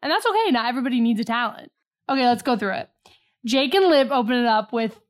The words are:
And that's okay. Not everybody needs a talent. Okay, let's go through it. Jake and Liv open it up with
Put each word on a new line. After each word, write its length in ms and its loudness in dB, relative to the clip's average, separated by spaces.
And 80 -4
that's 160 -2
okay. 240 0
Not 160 0
everybody 340 -2
needs 200 2
a 40 -4
talent. 460 -6
Okay, 180 0
let's 160 2
go 140 0
through 160 -4
it. 160 -8
Jake 300 0
and 120 4
Liv 240 4
open 240 0
it 120 0
up 260 0
with 260 -4